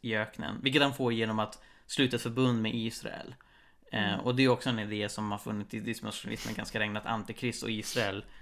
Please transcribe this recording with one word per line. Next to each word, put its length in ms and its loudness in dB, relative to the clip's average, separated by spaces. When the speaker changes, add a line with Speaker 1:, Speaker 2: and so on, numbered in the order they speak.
Speaker 1:
i 140 -2
öknen, 460 -2
vilket 200 6
han 120 4
får 200 2
genom 260 2
att 220 -4
sluta 280 4
ett 60 0
förbund 400 4
med 140 0
Israel, 600 -6
eh, 180 2
Speaker 2:
Mm. 120 -2
Speaker 1:
och 100 2
det 80 6
är 60 8
också 200 4
en 100 0
idé 300 -2
som 220 -4
har 60 -2
funnits 360 -6
i 60 -4
dispensationalismen 760 -6
ganska 240 -4
länge, 200 0
att 60 -8
Antikrist 580 -4
och 80 -2
Israel 540 -2